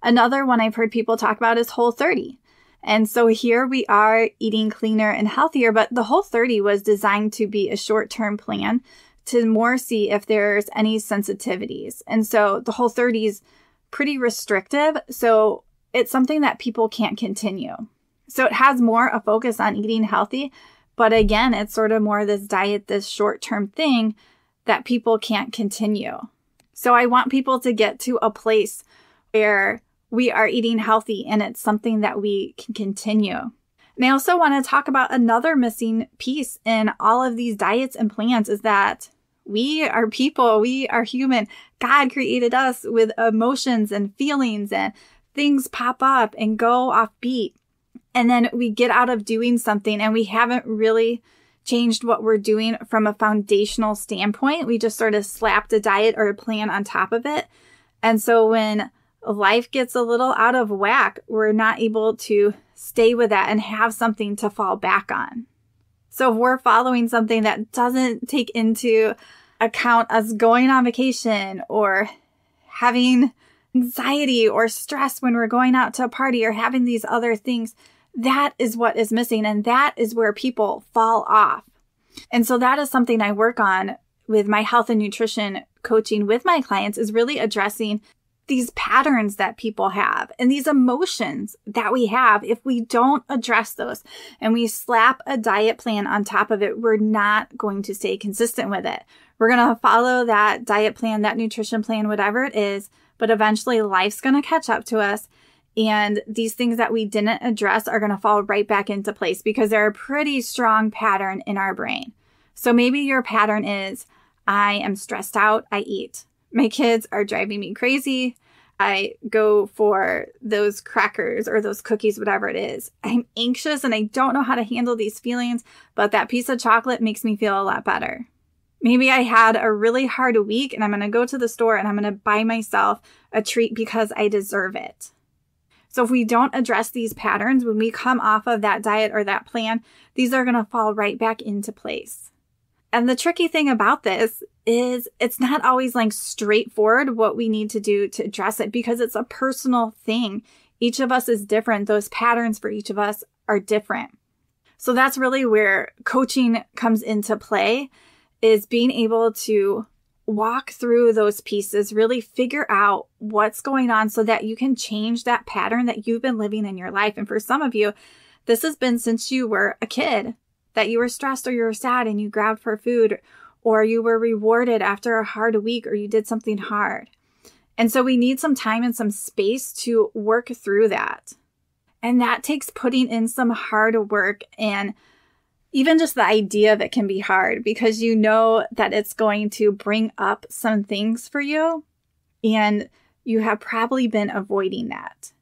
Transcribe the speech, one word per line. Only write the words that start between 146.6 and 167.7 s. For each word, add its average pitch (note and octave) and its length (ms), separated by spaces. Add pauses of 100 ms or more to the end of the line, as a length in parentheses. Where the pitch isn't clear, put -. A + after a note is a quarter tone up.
what A3 200
we A3+ 120
need G#3+ 220
to G#3+ 100
do G3+ 280
to - 160
address G#3 360
it G#3+ 120
because A#3 280
it's A#3+ 160
a - 80
personal B3 720 (100)
thing. A3 380 (380)
Each A#3+ 200
of B3+ 120
us B3 160
is G#3+ 160
different. G#3+ 420
Those G#3 220
patterns A#3 500
for G#3+ 120
each G#3 200
of G3+ 80
us G#3 240 (260)
are G#3 120
different. G3+ 560 (600)
So - 140
that's C4 260
really C4 260
where G#3+ 480 (120)
coaching B3 600 (120)
comes A3+ 260
into G#3 340
play, A3 540 (500)
is A3 240
being A#3+ 260
able A3+ 420
to G#3 540 (400)
walk A3 440
through A#3 420
those G#3 300
pieces, G3+ 500
really A3+ 280
figure B3+ 500
out G3+ 380 (100)
what's G#3+ 420
going C4 300
on A3 180
so A3 140
that A3 220
you A3 120
can C4+ 180
change A3+ 500
that B3 200
pattern A3 400
that A3+ 220
you've A#3 160
been B3+ 160
living G#3+ 260
in G3 140
your F3+ 120
life. G3+ 280
And G#3 100
for G#3 100
some B3+ 220
of C4+ 140